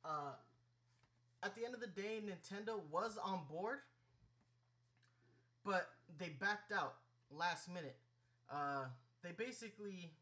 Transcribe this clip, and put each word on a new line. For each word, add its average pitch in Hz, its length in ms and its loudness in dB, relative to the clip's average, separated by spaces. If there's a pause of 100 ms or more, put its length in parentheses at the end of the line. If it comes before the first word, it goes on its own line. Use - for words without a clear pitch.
Uh, 151 300 2 (1080)
at 202 140 0
the 226 80 0
end 247 100 -2
of 226 60 -8
the 233 80 -2
day, 208 360 -2
Nintendo 202 540 -2 (120)
was 208 280 2
on 185 220 2 (100)
board, 214 300 0 (1800)
but 196 240 6 (300)
they 180 100 0
backed 202 440 2
out 180 220 4 (360)
last 170 380 2
minute. 165 280 -6 (540)
Uh, 143 340 2 (380)
they 175 100 -6
basically 202 880 -6